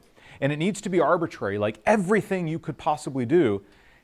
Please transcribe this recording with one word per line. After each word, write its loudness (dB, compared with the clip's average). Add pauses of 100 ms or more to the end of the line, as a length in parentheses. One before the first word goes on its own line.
(420)
And 2
it -4
needs -2
to -6
be 2
arbitrary, 0
like, -2
everything 0
you -4
could -10
possibly -4
do 4 (420)